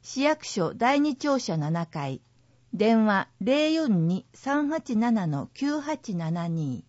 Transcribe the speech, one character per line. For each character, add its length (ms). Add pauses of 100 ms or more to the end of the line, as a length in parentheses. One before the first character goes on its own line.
市 200
役 220
所 300
第 260
二 160
庁 220
舎 180
七 300
階、 360 (500)
電 320
話 240 (120)
零 320
四 340
二 260
三 360
八 280
七 300
の 280
九 260
八 340
七 340
二。 400